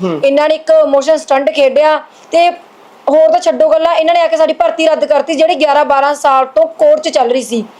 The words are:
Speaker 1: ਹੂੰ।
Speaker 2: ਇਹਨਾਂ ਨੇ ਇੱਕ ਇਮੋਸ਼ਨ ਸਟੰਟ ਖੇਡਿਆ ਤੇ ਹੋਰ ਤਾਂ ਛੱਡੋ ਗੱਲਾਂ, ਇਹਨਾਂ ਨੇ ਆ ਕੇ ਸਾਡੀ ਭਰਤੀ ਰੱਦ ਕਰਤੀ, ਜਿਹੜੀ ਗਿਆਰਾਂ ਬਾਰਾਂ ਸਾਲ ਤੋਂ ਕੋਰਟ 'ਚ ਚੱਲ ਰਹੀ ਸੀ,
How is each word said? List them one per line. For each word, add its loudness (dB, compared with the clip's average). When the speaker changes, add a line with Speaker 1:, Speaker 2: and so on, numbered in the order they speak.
Speaker 1:
ਹੂੰ। -4
Speaker 2:
ਇਹਨਾਂ 0
ਨੇ 0
ਇੱਕ -12
ਇਮੋਸ਼ਨ 2
ਸਟੰਟ -2
ਖੇਡਿਆ 2
ਤੇ 2
ਹੋਰ 4
ਤਾਂ 0
ਛੱਡੋ 0
ਗੱਲਾਂ, 0
ਇਹਨਾਂ 0
ਨੇ 2
ਆ 0
ਕੇ -2
ਸਾਡੀ 0
ਭਰਤੀ -2
ਰੱਦ -2
ਕਰਤੀ, -2
ਜਿਹੜੀ 0
ਗਿਆਰਾਂ 0
ਬਾਰਾਂ 0
ਸਾਲ 0
ਤੋਂ 0
ਕੋਰਟ 0
'ਚ -6
ਚੱਲ 0
ਰਹੀ 0
ਸੀ, -6